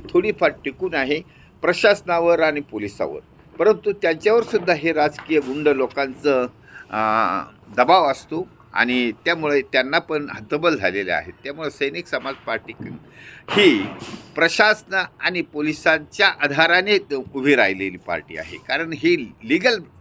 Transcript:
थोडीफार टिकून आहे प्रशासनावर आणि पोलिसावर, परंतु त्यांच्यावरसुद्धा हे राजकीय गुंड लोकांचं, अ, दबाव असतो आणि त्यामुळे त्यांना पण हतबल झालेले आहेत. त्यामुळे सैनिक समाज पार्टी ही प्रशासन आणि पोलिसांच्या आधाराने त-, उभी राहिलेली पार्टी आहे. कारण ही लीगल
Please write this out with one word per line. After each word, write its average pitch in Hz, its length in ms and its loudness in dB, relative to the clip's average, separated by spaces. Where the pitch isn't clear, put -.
थोडीफार 185 420 0
टिकून 170 280 -6
आहे 147 280 -2
प्रशासनावर 170 800 2
आणि 156 200 0
पोलिसावर, 101 600 -8
परंतु 208 340 2
त्यांच्यावरसुद्धा 196 840 0
हे 160 200 0
राजकीय 151 460 0
गुंड 143 280 -2
लोकांचं, 131 800 0
अ, 101 100 -4
दबाव 151 340 6
असतो 165 360 -8
आणि 120 380 0
त्यामुळे 151 500 0
त्यांना 135 380 0
पण 151 300 -4
हतबल 151 460 -2
झालेले 95 360 -2
आहेत. 82 220 -2
त्यामुळे 147 260 -10
सैनिक 143 380 -6
समाज 131 280 -6
पार्टी 113 380 -8
ही 127 340 4
प्रशासन 190 680 0
आणि 175 220 -2
पोलिसांच्या 156 840 0
आधाराने 170 680 2
त-, - 160 -6
उभी 135 420 0
राहिलेली 95 420 2
पार्टी 85 400 -8
आहे. 80 200 -12
कारण 165 260 -4
ही 151 380 0
लीगल 180 360 2